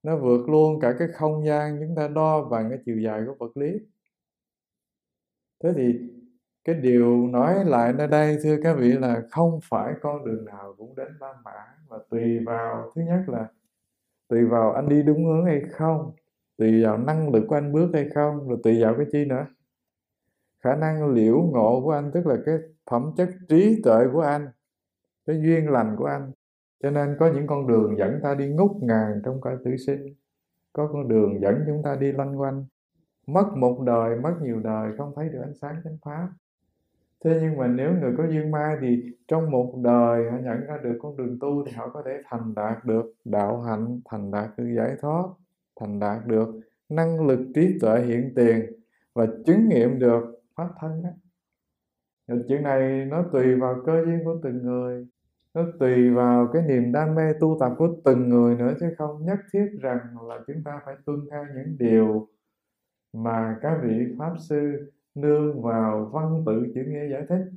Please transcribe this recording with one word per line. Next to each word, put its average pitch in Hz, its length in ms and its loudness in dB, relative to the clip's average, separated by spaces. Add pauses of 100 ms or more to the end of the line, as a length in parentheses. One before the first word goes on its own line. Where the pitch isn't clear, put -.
Nó 156 140 -2
vượt 123 320 2
luôn 156 300 4
cả 123 200 2
cái 170 80 -2
không 156 380 -2
gian 151 340 0
chúng 156 160 -6
ta 151 120 -2
đo 151 420 0
bằng 113 200 -2
cái 127 160 -8
chiều 113 140 -4
dài 110 280 -2
của 135 120 -10
vật 117 180 -10
lý. 160 220 -4 (1800)
Thế 170 120 0
thì 123 340 0 (540)
cái 165 120 0
điều 120 520 4
nói 147 380 2
lại 123 280 4
nơi 147 140 0
đây, 151 360 4
thưa 151 200 2
các 165 100 2
vị, 123 180 4
là 123 400 0
không 165 320 2
phải 110 380 -4
con 147 240 -6
đường 110 200 -6
nào 98 320 -18
cũng 120 180 -20
đến 135 120 -12 (120)
La 135 140 -16 (120)
Mã, 104 60 -16 (380)
mà 113 80 -16 (120)
tùy 117 360 0
vào, 113 500 -6
thứ 165 60 -4
nhất 175 260 0
là 113 200 -6 (800)
tùy 120 180 4
vào 113 260 4
anh 143 180 -2
đi 147 140 4
đúng 151 220 2
hướng 160 200 2
hay 151 160 2 (100)
không, 156 400 -2 (460)
tùy 113 260 6
vào 107 140 2
năng 156 320 0
lực 110 180 4
của 151 80 0
anh 147 180 0
bước 165 200 4
hay 143 160 0
không, 147 400 -2
rồi 120 140 -2
tùy 113 200 6
vào 113 140 4
cái 147 140 0
chi 147 140 0
nữa? 135 200 -2 (1120)
Khả 127 160 0
năng 156 320 -2
liễu 117 340 4 (100)
ngộ 120 320 2
của 151 80 0
anh, 143 220 -4
tức 170 140 0
là 131 80 2 (100)
cái 156 100 0 (360)
phẩm 127 260 -2
chất 180 120 0 (200)
trí 208 340 6
tuệ 117 300 6
của 160 80 2
anh, 147 260 -2 (800)
cái 156 160 -2
duyên 160 280 2
lành 110 280 2
của 123 80 -4
anh. 139 260 -6 (520)
Cho 139 80 0
nên 143 280 -2
có 165 140 6
những 143 140 -2
con 143 200 -2
đường 107 300 4
dẫn 107 260 0
ta 143 120 0
đi 139 140 -2
ngút 180 220 4 (100)
ngàn 110 440 0
trong 131 160 -6
cõi 127 240 -6
tử 127 120 -2
sinh, 139 360 -6 (600)
có 151 200 -2
con 143 140 -6
đường 104 340 4
dẫn 101 260 2
chúng 151 160 -2
ta 143 120 -2
đi 139 160 0
loanh 139 300 -4
quanh, 135 240 -6 (640)
mất 180 180 4 (100)
một 123 300 2
đời, 117 340 2
mất 151 220 -2
nhiều 120 180 -4
đời 110 380 -4
không 143 180 -10
thấy 156 140 -6
được 131 120 -10
ánh 143 120 -12
sáng 147 300 -12
chánh 156 220 -12
pháp. 156 220 -8 (960)
Thế 165 180 4
nhưng 156 160 -2
mà 127 100 0
nếu 131 260 0
người 143 240 0
có 160 100 0
duyên 156 240 -2
mai 151 300 -2
thì 120 300 0 (160)
trong 160 240 0
một 123 320 -2
đời 117 480 4
họ 120 60 -4
nhận 123 300 -6
ra 151 160 -10
được 120 180 -4
con 147 160 -12
đường 127 240 -8
tu 143 240 -2
thì 127 60 -12
họ 117 180 -12
có 147 160 -12
thể 131 60 -8 (140)
thành 113 300 -8
đạt 110 300 -4
được 113 280 -2 (120)
đạo 104 360 -2
hạnh, 117 380 -6 (100)
thành 104 220 -8
đạt 104 260 -6
được 120 180 -6
giải 117 260 -2
thoát, 160 220 -2 (560)
thành 104 200 -8
đạt 107 280 -4
được 113 220 2 (400)
năng 160 380 0
lực 131 120 2 (160)
trí 160 240 2
tuệ 113 220 4
hiện 123 340 -2
tiền 113 360 4 (420)
và 117 140 2 (180)
chứng 214 240 6
nghiệm 131 300 4
được 117 420 2 (140)
pháp 170 140 -6 (100)
thân 160 240 -8
á. 175 80 -8 (1160)
Rồi 120 200 -2
chuyện 139 160 0
này 135 420 0
nó 151 260 -2
tùy 127 240 4
vào 127 300 0
cơ 165 200 2
duyên 165 200 0
của 165 180 -4
từng 127 200 -6
người, 123 440 -6 (460)
nó 165 100 0 (160)
tùy 127 300 6
vào 123 440 4
cái 165 140 2
niềm 120 240 2
đam 156 240 0
mê 160 240 2
tu 160 200 2
tập 123 180 2
của 165 100 2 (180)
từng 127 240 4
người 120 260 6
nữa, 120 240 0
chứ 170 180 -4
không 151 280 -6
nhất 196 140 -2 (140)
thiết 202 140 0 (140)
rằng 123 200 -4 (260)
là 117 200 -12
chúng 151 160 -10
ta 147 220 -12
phải 135 100 -14 (100)
tuân 147 140 -6 (120)
theo 147 140 -10 (100)
những 131 220 -10
điều 110 500 2 (840)
mà 113 480 -4
các 151 220 -2
vị 120 340 -2
Pháp 160 220 -8
Sư 147 520 -4 (240)
nương 147 460 0
vào 110 520 -2
văn 160 320 -2
tự 120 300 0
chữ 127 120 -6
nghĩa 147 220 -8
giải 139 200 -6
thích. 185 160 0 (100)